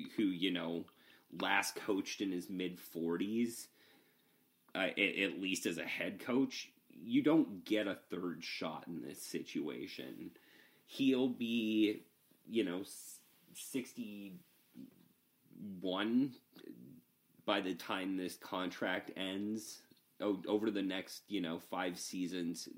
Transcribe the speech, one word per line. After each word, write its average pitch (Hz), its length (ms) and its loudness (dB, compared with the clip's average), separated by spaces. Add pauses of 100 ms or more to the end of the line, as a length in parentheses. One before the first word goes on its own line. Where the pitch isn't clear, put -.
(160)
who, 110 80 4
you 92 260 4
know, 85 340 0 (560)
last 98 360 4
coached - 440 0
in 98 120 0
his 90 180 -4
mid-forties, 90 1160 0 (1080)
uh, - 40 0
at, 92 200 2
at 95 420 2
least 92 240 0
as 85 140 2
a 73 80 -4
head 98 320 -4
coach, 127 540 0 (180)
you 120 320 0
don't 135 420 6
get 104 220 2
a 92 100 0 (140)
third 85 320 -4
shot - 460 -6
in 82 120 -6
this 65 220 -10
situation. - 1120 -6 (540)
He'll 131 420 4
be, 110 720 4 (480)
you 110 140 4
know, 90 160 0
s-, - 400 -12 (340)
sixty-one 104 840 -8 (3000)
by 101 140 4
the 92 140 0
time 95 420 -2
this 90 200 -2
contract 92 800 -2
ends, 101 640 -4 (420)
o-, 98 280 2
over 107 220 4
the 101 120 2
next, 92 460 -2
you 98 120 0
know, 85 200 -2 (100)
five 90 280 -2
seasons, 87 800 -4